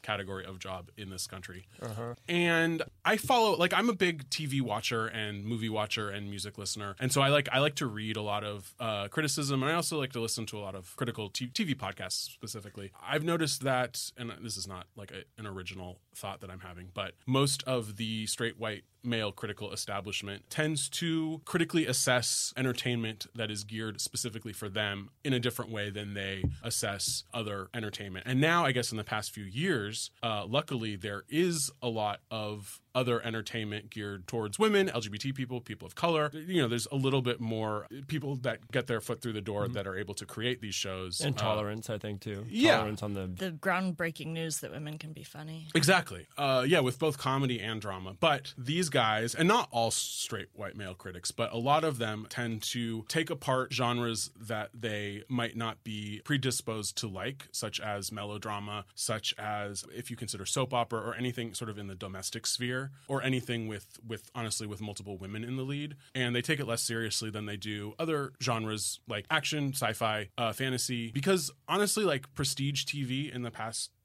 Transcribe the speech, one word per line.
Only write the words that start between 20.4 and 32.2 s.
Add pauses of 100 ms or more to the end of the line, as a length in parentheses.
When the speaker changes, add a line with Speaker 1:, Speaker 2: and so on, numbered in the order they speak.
Speaker 1:
tends
to
critically
assess
entertainment
that
is
geared
specifically
for
them (140)
in
a
different
way
than
they (200)
assess (100)
other
entertainment.
And
now,
I
guess
in
the
past
few
years, (120)
uh,
luckily,
there
is (120)
a
lot (100)